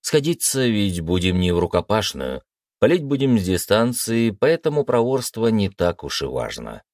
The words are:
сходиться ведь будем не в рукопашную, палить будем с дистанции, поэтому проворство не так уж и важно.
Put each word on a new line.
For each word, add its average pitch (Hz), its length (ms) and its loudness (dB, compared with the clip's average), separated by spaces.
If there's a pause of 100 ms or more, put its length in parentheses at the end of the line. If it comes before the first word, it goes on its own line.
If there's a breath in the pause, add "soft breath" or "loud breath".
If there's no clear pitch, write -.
сходиться 147 640 0
ведь 101 340 0
будем 90 380 0
не 90 120 2
в 85 60 2
рукопашную, 85 840 -2 (360)
палить 160 240 2
будем 135 360 2
с 95 40 0
дистанции, 113 840 0
поэтому 147 540 0
проворство 120 640 0
не 107 220 2
так 87 340 -2
уж 71 180 -8
и 71 40 -6
важно. 57 580 -8 (100)